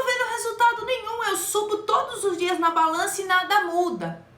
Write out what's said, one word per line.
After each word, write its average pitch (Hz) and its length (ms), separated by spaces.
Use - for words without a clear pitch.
vendo 494 280
resultado 453 540
nenhum, 466 400
eu 392 120
subo 415 420
todos - 440
os 381 140
dias 349 220
na 330 120
balança 339 500
e 381 40
nada 370 400
muda. 330 600